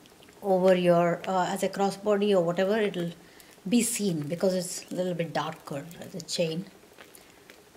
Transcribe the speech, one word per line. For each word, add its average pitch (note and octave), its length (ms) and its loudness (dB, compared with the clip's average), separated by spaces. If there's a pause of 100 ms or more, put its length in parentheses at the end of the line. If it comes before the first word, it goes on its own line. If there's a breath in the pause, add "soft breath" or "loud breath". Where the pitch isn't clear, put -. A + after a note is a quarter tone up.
(420)
over F#3 340 4
your, F3 520 4
uh, F#3 220 0
as F#3+ 140 -4
a F#3 60 0
crossbody G3+ 680 0
or F#3 60 6
whatever, F#3+ 380 0
it'll F3 320 -2 (560 loud breath)
be A3+ 140 4
seen G3 400 -2
because E3+ 320 0
it's - 380 -6
a - 40 -10
little F3+ 200 -4
bit E3 180 -6
darker, D3+ 500 -8 (280)
the F3 100 -12
chain. E3+ 440 -4 (1120 loud breath)